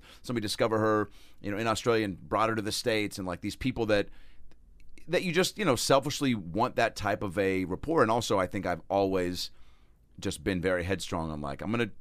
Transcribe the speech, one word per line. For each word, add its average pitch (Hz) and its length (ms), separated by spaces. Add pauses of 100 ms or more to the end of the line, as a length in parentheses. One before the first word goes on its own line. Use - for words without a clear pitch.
(220)
somebody 120 200
discover 110 360
her, 107 320 (300)
you 101 100
know, 101 60
in 113 100
Australia 113 380
and 90 240
brought 107 220
her 110 40
to 110 80
the 104 100
States, 107 460
and, 95 80
like, 87 140
these 98 160
people 123 300
that, 104 220 (1000)
that 175 140
you 180 100
just, 180 260
you 208 60
know, 135 120
selfishly 135 580
want 98 420
that 117 200
type 104 260
of 98 160
a 95 260
rapport. 123 380
And 110 80
also, 113 280
I 92 80
think 92 200
I've 85 240
always 92 600 (680)
just 85 260
been 92 160
very 90 240
headstrong 87 460
on, 76 100
like, 69 220
I'm 87 80
gonna 117 200 (100)